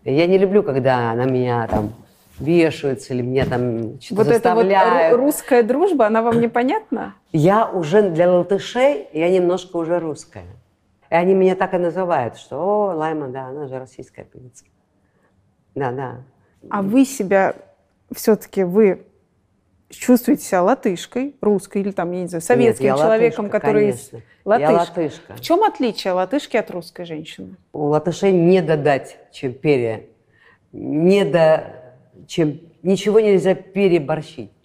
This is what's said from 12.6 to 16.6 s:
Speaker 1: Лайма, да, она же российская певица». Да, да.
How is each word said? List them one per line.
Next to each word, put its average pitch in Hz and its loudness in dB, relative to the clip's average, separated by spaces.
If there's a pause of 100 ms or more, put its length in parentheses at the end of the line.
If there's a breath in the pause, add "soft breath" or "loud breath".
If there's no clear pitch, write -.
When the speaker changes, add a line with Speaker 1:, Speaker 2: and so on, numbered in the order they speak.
Speaker 1:
Лайма, 156 -6
да, 131 -12
она 139 -12
же 131 -12
российская - -18
певица». - -20 (1120)
Да, 135 -4
да. 127 -10 (540)